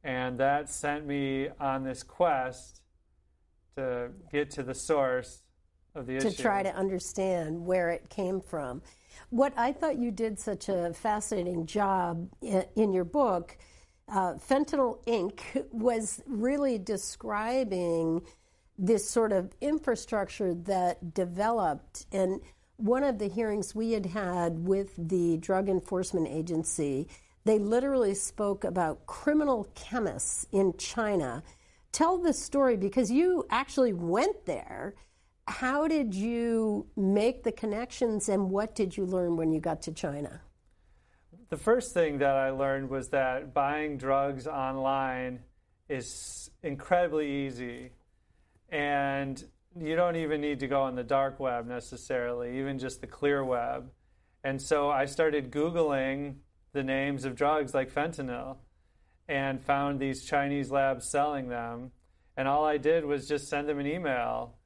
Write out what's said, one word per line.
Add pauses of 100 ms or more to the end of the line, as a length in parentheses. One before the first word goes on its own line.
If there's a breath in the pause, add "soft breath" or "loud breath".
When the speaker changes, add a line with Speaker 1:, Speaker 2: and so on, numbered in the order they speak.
Speaker 1:
And
that
sent
me (100)
on
this
quest (960)
to (180)
get
to
the
source (540)
of
the
Speaker 2:
To
Speaker 1:
issue.
Speaker 2:
try
to
understand
where
it
came
from. (480 loud breath)
What
I
thought
you
did
such
a
fascinating
job (120)
i-,
in
your
book, (500 soft breath)
uh,
Fentanyl
Inc,
was
really
describing (560 loud breath)
this
sort
of
infrastructure
that
developed.
And (360 soft breath)
one
of
the
hearings
we
had
had
with
the
Drug
Enforcement
Agency, (360 loud breath)
they
literally
spoke
about
criminal
chemists
in
China. (500 soft breath)
Tell
the
story,
because
you
actually
went
there. (520 soft breath)
How
did
you
make
the
connections,
and
what
did
you
learn
when
you
got
to
China? (1080)
Speaker 1:
The
first
thing
that
I
learned
was
that
buying
drugs
online (480)
is (120)
incredibly
easy, (760)
and (380)
you
don't
even
need
to
go
on
the
dark
web
necessarily,
even
just
the
clear
web. (540)
And
so
I
started
Googling (400)
the
names
of
drugs
like
fentanyl (680)
and
found
these
Chinese
labs
selling
them. (440)
And
all
I
did
was
just
send
them
an
email (120)